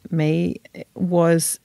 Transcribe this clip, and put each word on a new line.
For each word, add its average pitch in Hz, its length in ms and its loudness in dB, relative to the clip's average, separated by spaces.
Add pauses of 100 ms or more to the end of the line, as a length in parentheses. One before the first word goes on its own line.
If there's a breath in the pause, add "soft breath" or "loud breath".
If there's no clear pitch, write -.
me, 165 460 0 (400)
was 170 680 2